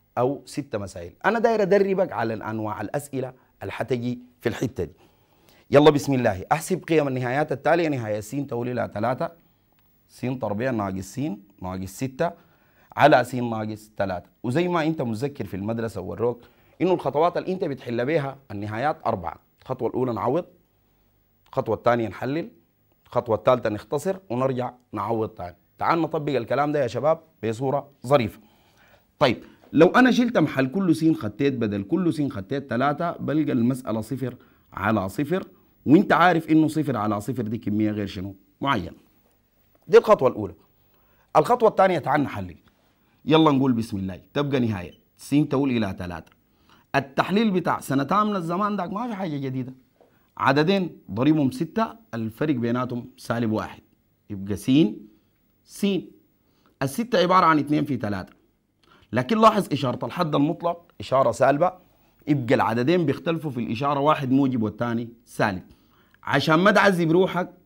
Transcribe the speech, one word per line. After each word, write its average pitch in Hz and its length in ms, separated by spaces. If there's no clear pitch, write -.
أو 117 260
ستة - 340
مسائل. 90 340
أنا 214 140
داير 220 240
أدربك 196 500
على 113 220
أنواع 107 460
الأسئلة 127 520
اللي 98 100
حتجي 123 460
في - 80
الحتة 101 360
دي. 76 80
يلا 147 200
بسم 139 240
الله، 107 380
أحسب 175 320
قيم 151 240
النهايات 131 440
التالية: 156 360
نهاية 110 320
س 104 100
تولي 123 420
إلى 110 160
تلاتة، 127 400
س - 120
تربيع 123 500
ناقص 98 440
س 127 60
ناقص 92 280
ستة 135 400
على 131 280
س 120 100
ناقص 110 640
تلاتة. 95 320
وزي 160 260
ما 170 180
أنت 160 160
متذكر 120 440
في 95 100
المدرسة 113 440
وروك 95 400
إنه 180 100
الخطوات 160 440
اللي 165 160
أنت 185 120
بتحل 123 420
بيها 139 300
النهايات 110 460
أربعة. 95 320
الخطوة 113 260
الأولى 123 240
نعوض، 117 320
الخطوة 123 260
الثانية 117 340
نحلل، 147 420
الخطوة 117 300
الثالثة 123 340
نختصر 151 460
ونرجع 123 420
نعوض 107 360
تاني. 87 280
تعال 147 220
نطبق 151 320
الكلام 131 400
ده 147 100
يا 123 40
شباب 123 340
بصورة 131 460
ظريفة. 127 340
طيب، 135 260
لو 156 140
أنا 247 240
شلت 220 280
محل 135 280
كل 180 300
س 160 140
خطيت، 139 440
بدل 101 280
كل 170 320
س 151 80
خطيت 131 480
تلاتة، 143 420
بلقى 139 400
المسألة 120 480
صفر 123 360
على 98 360
صفر، 147 380
وأنت 180 260
عارف 165 380
إنه 156 180
صفر 143 280
على 104 240
صفر 123 220
دي 107 160
كمية 107 320
غير 107 160
شنو؟ 95 280
معينة. 101 360
دي 202 100
الخطوة 208 300
الأولى. 104 260
الخطوة 226 320
الثانية 190 300
تعال 143 220
نحلل. 95 360
يلا 156 260
نقول 135 220
بسم 110 240
الله، 95 240
تبقى 139 260
نهاية 98 320
س - 180
تقول 135 200
إلى 107 220
تلاتة. 87 460
التحليل 170 560
بتاع 165 300
سنة 139 220
تامة 208 340
الزمان 185 400
داك 175 160
ما 233 160
في 226 60
حاجة 185 220
جديدة. 131 380
عددين 160 640
ضربهم 135 400
ستة، - 460
الفرق 117 400
بيناتهم 120 640
سالب 117 360
واحد، 98 300
يبقى 98 260
س، - 140
س. - 220
الستة 208 360
عبارة 180 280
عن 160 120
اتنين 147 260
في 143 120
تلاتة، 104 360
لكن 127 260
لاحظ 214 340
إشارة 131 340
الحد 151 280
المطلق 165 680
إشارة 131 300
سالبة، 139 420
يبقى 131 260
العددين 123 520
بيختلفوا 160 440
في 123 100
الإشارة، 139 400
واحد 143 300
موجب 131 320
والثاني 117 460
سالب. 101 380
عشان 143 320
ما 185 160
تعذب 190 420
روحك 180 380